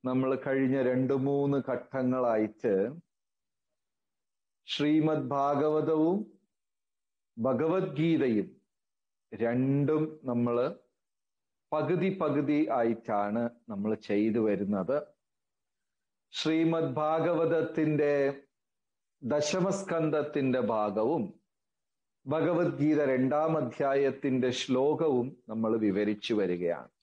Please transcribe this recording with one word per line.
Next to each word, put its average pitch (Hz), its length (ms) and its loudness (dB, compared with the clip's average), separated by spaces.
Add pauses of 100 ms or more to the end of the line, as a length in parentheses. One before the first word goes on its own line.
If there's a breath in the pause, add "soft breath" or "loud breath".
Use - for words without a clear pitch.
നമ്മൾ 131 420 0
കഴിഞ്ഞ 135 360 2
രണ്ട് 127 300 2
മൂന്ന് 139 580 0
ഘട്ടങ്ങളായിട്ട് 120 1160 0 (1800)
ശ്രീമദ് 151 640 2
ഭാഗവതവും 151 1120 0 (960)
ഭഗവത്ഗീതയും 139 1200 0 (720)
രണ്ടും 139 880 0
നമ്മള് 120 500 0 (1000)
പകുതി 170 440 0
പകുതി 147 540 0
ആയിട്ടാണ് 113 800 0 (200)
നമ്മൾ 107 260 -2
ചെയ്തു 107 440 0
വരുന്നത്. 104 640 0 (1300)
ശ്രീമദ് 160 600 0
ഭാഗവതത്തിന്റെ 151 1500 0 (840)
ദശമസ്കന്ധത്തിന്റെ 147 1400 0
ഭാഗവും 110 800 0 (880)
ഭഗവത്ഗീത 151 760 0
രണ്ടാം 143 540 2
അധ്യായത്തിന്റെ 135 960 0
ശ്ലോകവും 135 840 0 (120)
നമ്മൾ 110 280 0
വിവരിച്ചു 104 560 0
വരികയാണ്. 87 560 -2 (140)